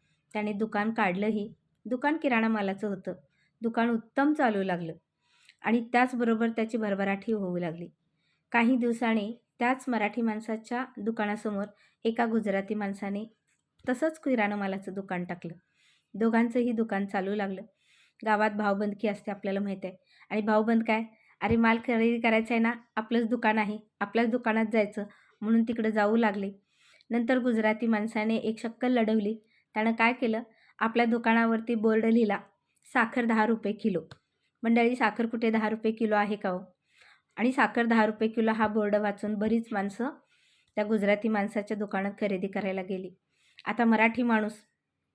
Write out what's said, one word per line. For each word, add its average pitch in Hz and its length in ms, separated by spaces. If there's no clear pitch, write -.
त्याने 214 200
दुकान 214 380
काढलंही. 208 640
दुकान 254 320
किराणा 240 320
मालाचं 202 400
होतं. 190 260
दुकान 233 280
उत्तम 269 420
चालू 226 300
लागलं 175 300
आणि 226 300
त्याचबरोबर 233 560
त्याची 226 280
भरभराटी 196 560
होऊ 185 260
लागली. 170 300
काही 233 240
दिवसांनी 233 600
त्याच 254 300
मराठी 214 340
माणसाच्या 226 640
दुकानासमोर 208 680
एका 233 220
गुजराती 208 480
माणसाने 202 500
तसंच 311 300
किराणा 214 380
मालाचं 190 380
दुकान 190 300
टाकलं. 175 280
दोघांचंही 233 580
दुकान 220 340
चालू 196 280
लागलं. 196 280
गावात 214 240
भाऊबंदकी 208 580
असते 202 220
आपल्याला 196 300
माहीत 196 240
आहे. 185 120
आणि 208 100
भाऊबंद 220 460
काय, 220 180
"अरे 233 160
माल 226 300
खरेदी 233 340
करायचा 226 340
आहे 233 80
ना, 233 100
आपलंच 226 320
दुकान 226 300
आहे, 214 200
आपल्याच 220 280
दुकानात 226 440
जायचं," 208 320
म्हणून 226 220
तिकडं 226 280
जाऊ 214 260
लागले. 202 340
नंतर 240 280
गुजराती 220 480
माणसाने 220 500
एक 220 220
शक्कल 247 340
लढवली. 220 420
त्यानं 220 180
काय 226 200
केलं, 226 300
आपल्या 233 280
दुकानावरती 226 680
बोर्ड 220 300
लिहिला, 226 340
"साखर 233 400
दहा 220 220
रुपये 220 260
किलो." 196 280
मंडळी, 233 340
साखर 226 300
कुठे 226 240
दहा 220 180
रुपये 220 240
किलो 220 220
आहे 208 220
का 208 120
हो? 185 120
आणि 240 160
साखर 247 340
दहा 226 200
रुपये 220 220
किलो 220 240
हा 220 140
बोर्ड 208 300
वाचून 208 380
बरीच 214 380
माणसं 202 360
त्या 208 80
गुजराती 208 440
माणसाच्या 208 480
दुकानात 202 440
खरेदी 196 260
करायला 190 360
गेली. 185 280
आता 214 200
मराठी 226 380
माणूस, 220 300